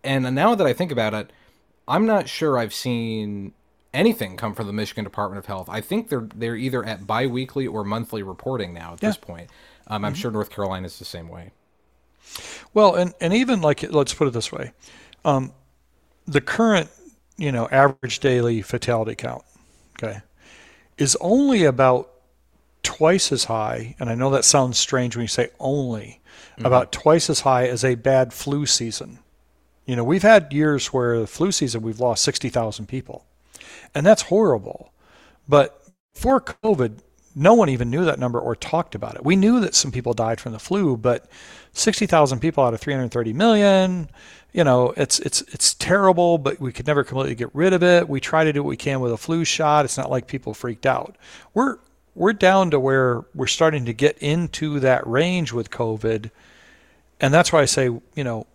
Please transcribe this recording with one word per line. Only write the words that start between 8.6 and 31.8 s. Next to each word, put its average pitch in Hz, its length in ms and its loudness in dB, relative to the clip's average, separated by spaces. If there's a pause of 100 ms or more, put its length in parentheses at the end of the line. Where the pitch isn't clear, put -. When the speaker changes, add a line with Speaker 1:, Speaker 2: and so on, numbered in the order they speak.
Speaker 1:
now 85 200 -16
at - 100 -14
Speaker 2:
Yeah. 214 60 0
Speaker 1:
this 202 80 -6
point. 85 320 -18 (380)
Um, 104 180 -6
I'm 104 80 -4
Speaker 2:
Mm-hmm. 160 80 -10
Speaker 1:
sure 120 100 -6
North 107 200 -6
Carolina 95 340 -6
is - 140 -18
the 90 60 -18
same 85 220 -16
way. 87 240 -20 (1200)
Speaker 2:
Well, 202 220 6
and, 180 240 0
and 170 140 0
even, 240 280 0
like, 147 300 0
let's 143 220 0
put 147 160 0
it 120 40 -6
this 117 200 -6
way. 131 180 -10 (540)
Um, 135 260 0 (720)
the 143 140 0
current, 208 500 0 (460)
you 147 160 -4
know, 117 200 -2
average 135 480 2
daily 120 420 2
fatality 113 540 -4
count, - 280 -10 (580)
okay, 104 200 -10 (760)
is 139 220 0
only 233 460 4
about 127 440 4 (760)
twice 165 500 2
as - 120 -2
high, 110 540 -6
and 120 100 -6
I 117 60 -4
know 131 140 -2
that 135 160 0
sounds 127 320 4
strange 123 400 -2
when 120 60 -4
you 110 40 -6
say - 220 -2 (100)
only, 123 560 -6 (380)
Speaker 1:
Mm-hmm. 117 120 -10
Speaker 2:
about 127 260 4
twice 160 380 2
as 143 120 -2
high 127 260 2
as 123 180 -4
a 127 100 2
bad 131 380 2
flu 143 320 -4
season. - 540 -4 (680)
You 127 100 -4
know, 120 80 -2
we've 170 200 0
had 196 300 6
years 147 340 0
where 120 320 0
the 107 80 -4
flu 185 240 -2
season, 117 300 -4